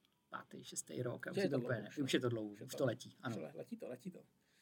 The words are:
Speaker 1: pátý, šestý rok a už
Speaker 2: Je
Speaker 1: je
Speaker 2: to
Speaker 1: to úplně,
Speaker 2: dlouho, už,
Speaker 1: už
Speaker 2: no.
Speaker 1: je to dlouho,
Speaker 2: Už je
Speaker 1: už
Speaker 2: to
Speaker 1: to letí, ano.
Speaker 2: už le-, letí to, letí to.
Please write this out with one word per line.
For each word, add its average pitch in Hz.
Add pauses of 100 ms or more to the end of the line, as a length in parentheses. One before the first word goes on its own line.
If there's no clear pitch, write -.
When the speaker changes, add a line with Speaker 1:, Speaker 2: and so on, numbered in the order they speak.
(280)
Speaker 1:
pátý, -
šestý 151
rok -
a -
už 185
Speaker 2:
Je 196
Speaker 1:
je 180
Speaker 2:
to 139
Speaker 1:
to 123
úplně, 120
Speaker 2:
dlouho, 104
už, -
Speaker 1:
už 139
Speaker 2:
no. 165
Speaker 1:
je 131
to 123
dlouho, 110
Speaker 2:
Už 104
je 127
Speaker 1:
už -
Speaker 2:
to -
Speaker 1:
to 147
letí, 113
ano. 117
Speaker 2:
už 85
le-, 76
letí -
to, 117
letí 127
to. 135 (420)